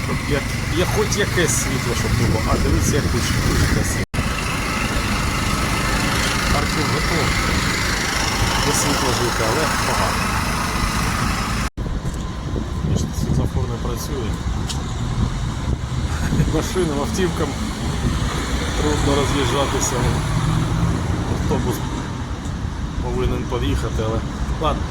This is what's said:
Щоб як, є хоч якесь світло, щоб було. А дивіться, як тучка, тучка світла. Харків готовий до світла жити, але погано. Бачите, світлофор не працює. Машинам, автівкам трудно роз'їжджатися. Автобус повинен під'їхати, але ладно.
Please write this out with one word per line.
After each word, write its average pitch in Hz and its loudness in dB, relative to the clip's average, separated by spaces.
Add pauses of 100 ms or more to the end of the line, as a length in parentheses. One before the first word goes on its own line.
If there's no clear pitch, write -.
Щоб - -2 (140)
як, 139 2 (340)
є 175 2 (100)
хоч 208 2
якесь - 2
світло, 120 0
щоб 113 0 (160)
було. - 2
А 143 4
дивіться, - 4
як 139 2
тучка, - 0 (140)
тучка - 4
світла. - -2 (2250)
Харків - 2
готовий - 2 (1080)
до 143 2
світла 143 2 (100)
жити, 117 0
але 147 2 (220)
погано. - 0 (2500)
Бачите, - 0
світлофор - 0
не 117 -4
працює. 117 -4 (2250)
Машинам, 156 0
автівкам 165 0 (1300)
трудно 143 2
роз'їжджатися. 131 0 (1400)
Автобус - 0 (1300)
повинен 123 0
під'їхати, 117 0
але 113 0 (440)
ладно. 147 0